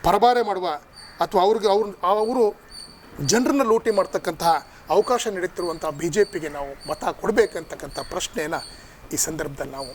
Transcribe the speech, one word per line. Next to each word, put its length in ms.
ಪರಬಾರೆ 380
ಮಾಡುವ 260
ಅಥವಾ 220
ಅವ್ರಿಗೆ, 280
ಅವ್ರ, 340
ಅವರು 520
ಜನರನ್ನ 380
ಲೂಟಿ 280
ಮಾಡ್ತಕ್ಕಂತಹ 760
ಅವಕಾಶ 380
ನೀಡುತ್ತಿರುವಂಥ 580
ಬಿ 240
ಜೆ 140
ಪಿಗೆ 260
ನಾವು 400
ಮತ 140
ಕೊಡಬೇಕಂತಕ್ಕಂಥ 960
ಪ್ರಶ್ನೆಯನ್ನು 680
ಈ 20
ಸಂದರ್ಭದಲ್ಲಿ 560
ನಾವು 240